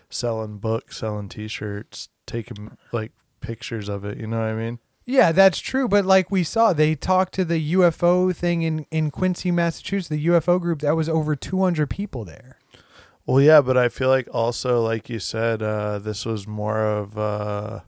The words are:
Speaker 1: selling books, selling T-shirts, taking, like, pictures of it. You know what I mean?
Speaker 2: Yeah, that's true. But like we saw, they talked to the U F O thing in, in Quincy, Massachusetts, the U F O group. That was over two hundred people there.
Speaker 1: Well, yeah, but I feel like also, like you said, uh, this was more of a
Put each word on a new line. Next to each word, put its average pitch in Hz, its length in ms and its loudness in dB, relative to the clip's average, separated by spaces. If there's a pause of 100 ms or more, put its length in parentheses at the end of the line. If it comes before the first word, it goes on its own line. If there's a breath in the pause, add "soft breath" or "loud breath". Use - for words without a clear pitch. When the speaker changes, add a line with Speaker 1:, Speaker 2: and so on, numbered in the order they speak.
Speaker 1:
selling 110 480 -6
books, 110 400 -4
selling 107 300 -4
T-shirts, 107 840 -8 (160)
taking, 107 520 -10 (160)
like, 110 180 -4 (300)
pictures 110 480 -8
of 101 160 -6
it. 104 120 -6
You 113 100 -6
know 113 120 -2
what 110 60 -2
I 110 80 -2
mean? 113 260 -6 (260)
Speaker 2:
Yeah, 233 280 2
that's 190 260 4
true. 262 300 -2
But 196 160 4
like 190 260 2
we 185 140 2
saw, 220 260 2
they 156 240 2
talked 185 380 0
to 190 100 -2
the 165 160 0
U 165 240 2
F 170 200 2
O 180 280 4
thing 175 300 0
in, 156 280 -2
in 156 220 0
Quincy, 180 400 0
Massachusetts, 175 560 -2
the 151 120 -2
U 170 180 2
F 156 100 2
O 180 120 4
group. 170 200 -2
That 147 160 2
was 160 140 -2
over 156 260 0
two 185 240 -4
hundred 165 300 2
people 196 340 -6
there. 117 340 -16 (680 soft breath)
Speaker 1:
Well, 131 160 4
yeah, 151 180 10
but 127 180 2
I 120 120 4
feel 131 180 -2
like 131 240 2
also, 120 500 0
like 113 280 -2
you 117 100 -4
said, 113 420 -2
uh, 107 380 -2
this 104 260 -6
was 107 220 -4
more 107 380 -2
of 104 320 -2
a 104 720 -4